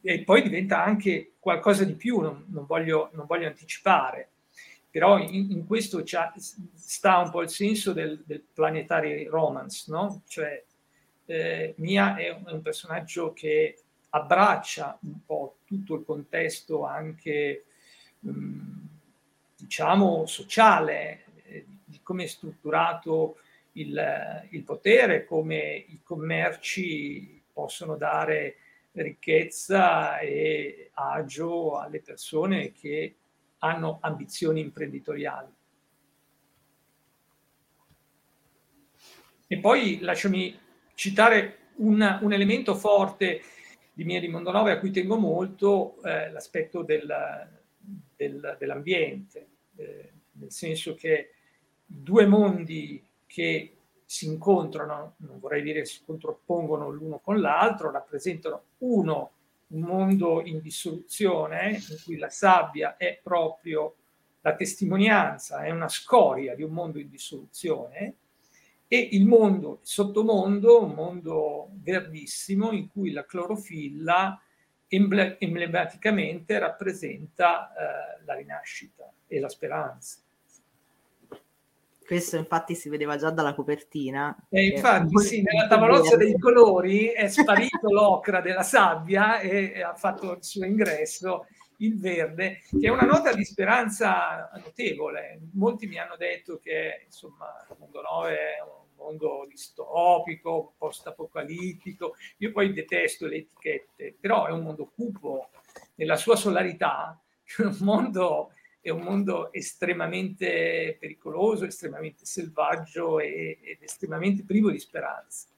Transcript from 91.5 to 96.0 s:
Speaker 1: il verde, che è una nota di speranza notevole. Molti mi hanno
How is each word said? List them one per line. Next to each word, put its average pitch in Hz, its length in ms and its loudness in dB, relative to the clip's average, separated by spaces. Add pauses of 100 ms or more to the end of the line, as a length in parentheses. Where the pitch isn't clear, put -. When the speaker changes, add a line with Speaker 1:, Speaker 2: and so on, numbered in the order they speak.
Speaker 1:
il 220 200 -2
verde, 165 720 -4
che 190 180 2
è - 20 6
una 247 160 4
nota 285 280 4
di 202 120 -2
speranza 190 1080 0 (100)
notevole. 156 800 -8 (140)
Molti 214 340 0
mi 170 120 -10
hanno 170 180 -10